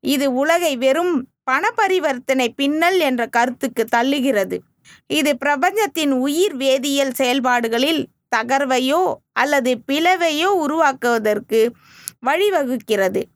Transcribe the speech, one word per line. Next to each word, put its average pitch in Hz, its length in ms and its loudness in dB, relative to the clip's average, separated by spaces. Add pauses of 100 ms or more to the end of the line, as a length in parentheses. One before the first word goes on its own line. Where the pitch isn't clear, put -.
இது 277 300 0
உலகை 311 440 0
வெறும் 302 380 0 (280)
பண 277 280 -2
பரிவர்த்தனை 294 800 0
பின்னல் 311 480 0
என்ற 262 280 0
கருத்துக்கு 240 600 -2
தள்ளுகிறது. 240 720 0 (520)
இது 262 280 0
பிரபஞ்சத்தின் 294 800 0
உயிர் 302 380 0
வேதியியல் 269 600 0
செயல்பாடுகளில் 254 840 0 (300)
தகர்வையோ 262 720 0 (300)
அல்லது 262 380 2 (100)
பிளவையோ 330 760 0
உருவாக்குவதற்கு 240 1040 0 (640)
வழிவகுக்கிறது. 262 1000 0 (140)